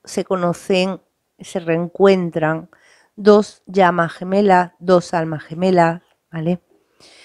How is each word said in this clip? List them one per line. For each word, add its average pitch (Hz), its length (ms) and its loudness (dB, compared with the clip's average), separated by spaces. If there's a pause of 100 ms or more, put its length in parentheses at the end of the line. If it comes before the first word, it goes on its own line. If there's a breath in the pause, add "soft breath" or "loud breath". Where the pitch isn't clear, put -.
se - 200 -8
conocen, 185 800 -4 (380)
se 196 200 -10
reencuentran 170 1120 0 (460 soft breath)
dos 208 500 2
llamas 175 480 0
gemelas, 185 640 0
dos 175 340 0
almas 160 300 -4
gemelas, 175 580 0 (300)
¿vale? 165 300 -4 (640 soft breath)